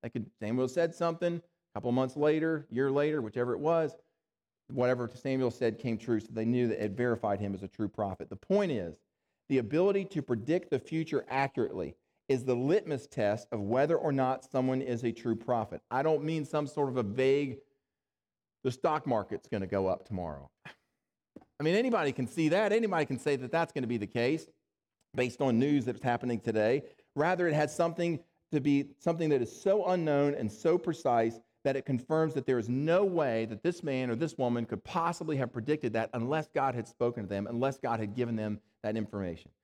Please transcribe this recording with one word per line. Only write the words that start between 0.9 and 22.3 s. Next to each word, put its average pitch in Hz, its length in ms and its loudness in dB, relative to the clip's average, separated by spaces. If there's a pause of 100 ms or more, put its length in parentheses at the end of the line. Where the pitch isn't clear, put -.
something, 170 400 -2
a - 380 -16
couple 123 180 -2
months 127 240 0
later, 151 540 2
year 131 200 0
later, 147 320 2
whichever 120 320 -2
it - 60 -4
was, 160 380 0 (760)
whatever 123 420 2
Samuel 131 380 0
said 120 260 0
came 117 200 -2
true, 113 240 0
so - 100 -18
they 110 140 -2
knew 120 240 4
that 104 140 -2
it 104 80 -2
verified 110 500 0
him 101 120 -2
as 98 100 -6
a 92 40 -10
true 104 220 -4
prophet. 98 400 -6
The 98 80 -12
point 196 340 0
is, 87 240 -4 (540)
the 135 80 4
ability 180 480 2
to 165 160 -4
predict 131 480 -2
the 131 100 0
future 156 480 -2
accurately 117 680 -2 (340)
is 131 160 2
the 123 100 2
litmus 147 520 0
test 107 440 -2
of 110 100 -4
whether 135 360 2
or 156 140 0
not 131 340 0
someone 131 360 0
is 123 220 -4
a 117 80 0
true 117 240 -2
prophet. 113 460 -2 (100)
I 131 100 0
don't 151 220 2
mean 156 220 -2
some 147 220 -2
sort 139 220 -2
of 127 80 -2
a 123 60 0
vague, 131 560 2 (1040)
"The 127 80 0
stock 151 340 0
market's 110 420 0
gonna 98 200 -4
go 95 200 2
up - 180 -2
tomorrow." 82 440 -6 (1120)
I 143 40 -4
mean, 165 120 4
anybody 214 380 2
can 123 140 -4
see 160 220 2